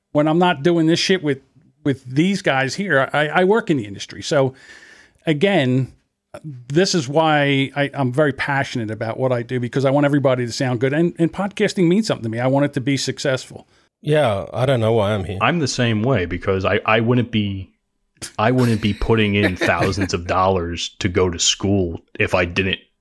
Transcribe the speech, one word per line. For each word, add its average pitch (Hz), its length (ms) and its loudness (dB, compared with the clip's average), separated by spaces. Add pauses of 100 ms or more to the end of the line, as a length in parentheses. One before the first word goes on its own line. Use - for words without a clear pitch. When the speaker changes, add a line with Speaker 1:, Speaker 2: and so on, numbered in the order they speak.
(140)
Speaker 1:
when 151 160 2
I'm 160 100 2
not 180 240 2
doing 165 240 4
this 165 120 4
shit 185 220 0
with, 139 200 -2 (420)
with 139 220 -2
these 170 360 0
guys 135 340 0
here, 135 360 0
I, 151 160 0
I 156 160 2
work 220 260 2
in 160 60 4
the 113 100 -4
industry. 98 380 -14
So 135 300 0 (720)
again, 143 680 2 (500)
this 147 520 -2
is 139 140 -2
why 143 680 2
I, 143 180 -2
I'm 131 200 -2
very 143 200 2
passionate 135 580 -4
about 110 280 -6
what 127 120 0
I 120 120 -2
do, 123 160 -4
because 123 260 -2
I 135 40 4
want 143 160 2
everybody 135 400 2
to 117 60 -8
sound 127 280 -2
good. 131 140 0
And, 170 260 0
and 165 120 2
podcasting 190 560 -2
means 202 200 2
something 127 160 -4
to 113 60 -4
me. 110 100 -6
I 123 80 0
want 139 180 2
it 143 80 -4
to 143 80 -2
be 135 160 0
successful. - 720 -6 (340)
Speaker 2:
Yeah, 139 520 0
I 113 120 -2
don't 131 140 2
know 113 140 2
why 107 200 2
I'm 101 120 -2
here. 92 160 -6
Speaker 3:
I'm 147 180 2
the 139 80 -2
same 117 360 0
way, 117 220 0
because 95 380 -2
I, 95 220 2
I 110 160 2
wouldn't 120 300 0
be, 98 420 -4 (640)
I 110 120 2
wouldn't 120 300 2
be 104 120 0
putting 107 420 0
in 104 200 0
Speaker 1:
<laughs> - 20 -12
Speaker 3:
thousands 92 560 0
of 87 140 -6
dollars 90 600 0 (100)
to 104 100 -2
go 92 200 0
to 85 100 -8
school 95 600 0 (200)
if 104 140 0
I 92 120 2
didn't 90 340 -2 (220)